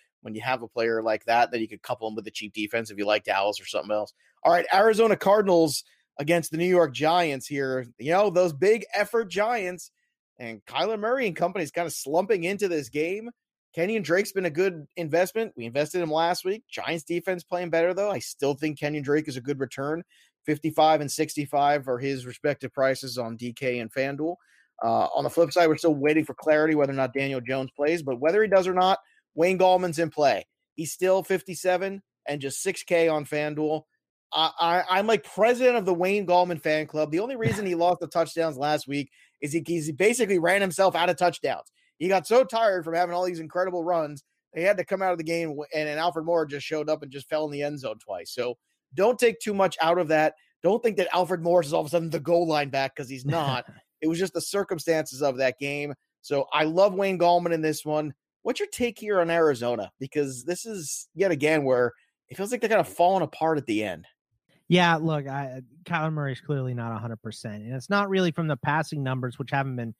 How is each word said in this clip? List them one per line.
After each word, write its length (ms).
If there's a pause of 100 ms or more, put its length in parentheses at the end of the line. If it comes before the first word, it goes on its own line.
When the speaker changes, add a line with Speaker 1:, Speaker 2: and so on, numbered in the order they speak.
(220)
Speaker 1:
when 120
you 60
have 220
a 60
player 340
like 240
that, 240
that 100
you 80
could 140
couple 260
him 60
with 100
the 60
cheap 240
defense 360
if 80
you 80
like 180
Dallas 360
or 60
something 260
else. 200 (300)
All 100
right, 200
Arizona 440
Cardinals 680 (340)
against 320
the 60
New 120
York 260
Giants 520
here. 400 (120)
You 140
know, 180
those 220
big 320 (100)
effort 360
Giants, 600 (480)
and 260
Kyler 340
Murray 280
and 100
company's 340
kinda 200
slumping 540
into 240
this 200
game. 420 (440)
Kenyon 280
Drake's 300
been 140
a 40
good 360 (100)
investment. 600
We 80
invested 360
him 100
last 340
week. 260
Giants 340
defense 380
playing 280
better, 220
though. 180
I 100
still 340
think 240
Kenyon 240
Drake 260
is 80
a 40
good 180
return. 460 (400)
Fifty-five 560
and 100
sixty-five 800
are 100
his 280
respective 460
prices 460
on 180
D 160
K 280
and 120
FanDuel. 440 (460)
Uh, 320
on 100
the 60
flip 220
side, 160
we're 80
still 180
waiting 300
for 100
clarity 400
whether 180
or 40
not 180
Daniel 260
Jones 340
plays, 280
but 180
whether 220
he 60
does 200
or 60
not, 240 (360)
Wayne 240
Gallman's 400
in 120
play. 360 (280)
He's 180
still 320
fifty-seven 800 (260)
and 120
just 220
six 220
K 240
on 160
FanDuel. 580 (500)
I, 260
I, 400
I'm, 80
like, 180
president 520
of 100
the 80
Wayne 320
Gallman 340
fan 280
club. 240
The 80
only 160
reason 300
he 80
Speaker 2:
<laughs> 20
Speaker 1:
lost 240
the 80
touchdowns 500
last 300
week 220 (300)
is 120
he, 140
he 260
basically 480
ran 200
himself 360
out 120
of 80
touchdowns. 540 (280)
He 100
got 180
so 160
tired 420
from 100
having 200
all 100
these 140
incredible 460
runs, 400 (280)
he 100
had 160
to 60
come 180
out 100
of 60
the 60
game, 260
w-, 220
and, 160
and 120
Alfred 260
Morris 240
just 160
showed 240
up 140
and 80
just 160
fell 160
in 80
the 100
end 160
zone 260
twice. 280
So 260 (360)
don't 240
take 200
too 160
much 260
out 180
of 100
that. 260 (300)
Don't 180
think 140
that 160
Alfred 300
Morris 260
is 40
all 100
of 40
a 40
sudden 200
the 80
goal 300
line 220
back, 260
'cause 120
he's 160
not. 420
Speaker 2:
<laughs> 80 (260)
Speaker 1:
It 80
was 100
just 160
the 80
circumstances 800
of 160
that 200
game. 360 (260)
So 320
I 120
love 280
Wayne 260
Gallman 360
in 80
this 240
one. 260 (300)
What's 180
your 80
take 300
here 220
on 100
Arizona? 680
Because 460
this 220
is 480
yet 160
again 340
where 280 (360)
it 80
feels 160
like 80
they're 80
kinda 160
falling 380
apart 340
at 80
the 180
end. 240 (640)
Speaker 2:
Yeah, 280
look, 300
I, 360 (220)
Kyler 280
Murray's 300
clearly 320
not 200
a 40
hundred 240
percent, 420
and 100
it's 140
not 220
really 200
from 160
the 120
passing 440
numbers, 360
which 120
haven't 260
been 240